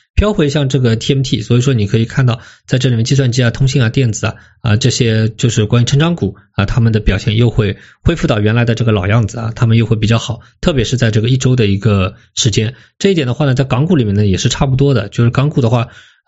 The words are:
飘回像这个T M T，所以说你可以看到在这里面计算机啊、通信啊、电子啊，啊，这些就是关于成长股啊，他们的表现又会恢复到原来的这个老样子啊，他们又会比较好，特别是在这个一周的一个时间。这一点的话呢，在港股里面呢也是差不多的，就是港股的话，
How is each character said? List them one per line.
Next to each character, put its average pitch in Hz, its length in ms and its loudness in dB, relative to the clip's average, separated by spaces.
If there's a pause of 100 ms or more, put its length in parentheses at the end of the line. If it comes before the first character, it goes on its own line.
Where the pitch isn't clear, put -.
(160)
飘 208 160 0
回 175 160 0
像 139 220 -2
这 143 100 0
个 117 160 2
T 127 180 -4
M 135 100 0
T， 120 180 -4
所 120 160 0
以 123 40 2
说 135 120 0
你 107 120 0
可 98 120 -2
以 113 80 0
看 131 200 -2
到 117 140 0 (260)
在 131 140 -2
这 127 80 0
里 123 80 0
面 113 80 0
计 131 120 0
算 131 160 2
机 127 120 0
啊、 117 80 2
通 135 160 0
信 131 140 0
啊、 113 80 2
电 120 240 0
子 - 140 -6
啊， - 80 -6 (260)
啊， 104 160 0
这 127 120 0
些 110 380 0
就 120 220 -2
是 110 160 0
关 120 180 0
于 - 20 2
成 139 140 2
长 170 160 0
股 95 200 -4 (180)
啊， 98 120 0
他 - 140 0
们 113 140 2
的 107 80 0
表 98 160 0
现 - 180 -2
又 117 140 4
会 104 280 -2 (260)
恢 170 120 2
复 160 100 -4
到 117 140 0
原 107 160 2
来 120 80 2
的 117 100 0
这 113 120 -2
个 113 80 2
老 95 140 0
样 107 200 2
子 117 120 -10
啊， 113 140 -6
他 117 120 -2
们 113 100 4
又 113 100 4
会 110 120 -2
比 107 100 -2
较 113 100 2
好， - 220 -8 (220)
特 180 100 2
别 127 140 0
是 - 100 -2
在 117 160 0
这 107 80 0
个 110 80 0
一 127 80 2
周 127 200 0
的 117 120 2
一 98 100 0
个 98 380 0 (200)
时 - 160 -2
间。 107 240 -2 (240)
这 196 120 2
一 - 20 2
点 151 140 0
的 123 60 -2
话 147 120 0
呢， 131 80 2
在 131 120 0
港 131 200 0
股 180 100 2
里 127 100 2
面 101 80 0
呢 104 120 2
也 92 120 2
是 101 100 -4
差 - 180 -2
不 131 120 0
多 139 160 2
的， 101 160 -2
就 120 160 0
是 120 40 4
港 135 200 0
股 151 100 -2
的 117 100 0
话， 117 200 -2 (380)